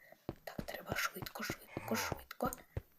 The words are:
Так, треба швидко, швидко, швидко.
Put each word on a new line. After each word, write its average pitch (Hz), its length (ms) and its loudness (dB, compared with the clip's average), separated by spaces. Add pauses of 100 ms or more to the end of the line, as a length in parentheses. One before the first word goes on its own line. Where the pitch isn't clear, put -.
(440)
Так, - 220 -6
треба - 300 -4
швидко, - 480 0
швидко, - 520 0
швидко. - 560 2 (480)